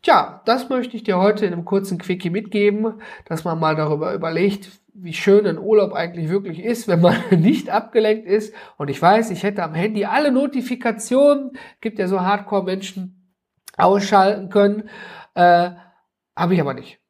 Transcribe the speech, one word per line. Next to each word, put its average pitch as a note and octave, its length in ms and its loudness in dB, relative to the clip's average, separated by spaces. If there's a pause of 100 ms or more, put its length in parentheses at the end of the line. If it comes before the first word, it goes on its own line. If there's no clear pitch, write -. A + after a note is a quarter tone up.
Tja, G3 400 2
das B3+ 240 -2
möchte B3+ 260 -4
ich G#3+ 60 -10
dir F#3 160 -2
heute G3+ 300 0
in F3 60 -4
einem E3+ 120 -8
kurzen G3 320 -4
Quickie F3+ 320 -6
mitgeben, G#3 720 -2 (260)
dass D#3+ 160 -8
man E3 160 -4
mal D#3 160 0
darüber D#3 380 -2
überlegt, E3+ 560 -4 (240)
wie F3+ 200 -14
schön G3+ 340 4
ein E3 100 -2
Urlaub G#3 360 2
eigentlich E3+ 360 -6
wirklich F#3 340 -4
ist, A#3 240 -4
wenn E3+ 140 2
man F3 140 6 (100)
<laughs> - 60 0
nicht F3+ 400 2
abgelenkt A3 560 0
ist. G#3+ 260 -2 (240)
Und C#3+ 140 -6
ich C3 100 -6
weiß, G#3+ 300 4
ich E3+ 100 -6
hätte G3+ 220 -4
am D#3 100 -8
Handy G3+ 320 -2
alle C#4 260 0
Notifikationen, C4 1200 0 (280)
gibt A3 160 -6
ja F#3 100 -2
so F#3 140 0
Hardcore-Menschen, F#3+ 1120 -4 (440)
ausschalten G3 720 2
können. G#3 400 2 (440)
Äh, F3 380 4 (640)
hab F3 160 0
ich F3+ 100 2
aber C#3 140 -4
nicht. - 240 -18 (100)